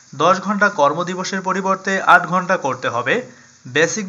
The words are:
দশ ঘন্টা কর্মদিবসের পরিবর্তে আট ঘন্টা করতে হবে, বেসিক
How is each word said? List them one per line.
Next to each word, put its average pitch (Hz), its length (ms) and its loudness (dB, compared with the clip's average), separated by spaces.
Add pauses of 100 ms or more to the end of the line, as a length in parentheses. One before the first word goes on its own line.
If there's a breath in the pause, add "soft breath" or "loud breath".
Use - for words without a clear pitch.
(140)
দশ 160 260 2
ঘন্টা 202 320 0
কর্মদিবসের 180 720 0
পরিবর্তে 190 520 -2 (140)
আট 170 200 8
ঘন্টা 180 300 0
করতে 127 320 -4
হবে, 120 260 0 (500 loud breath)
বেসিক 160 440 0